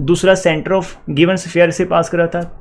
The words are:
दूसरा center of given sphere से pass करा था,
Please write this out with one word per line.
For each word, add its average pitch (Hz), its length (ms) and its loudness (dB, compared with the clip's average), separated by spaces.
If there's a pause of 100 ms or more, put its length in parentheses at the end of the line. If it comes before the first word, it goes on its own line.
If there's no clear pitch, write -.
दूसरा 175 360 2
center 170 420 0
of 180 160 -8 (180)
given 180 340 2
sphere 170 240 2
से 175 160 -2
pass 170 240 0
करा 170 160 0
था, 170 160 -4 (180)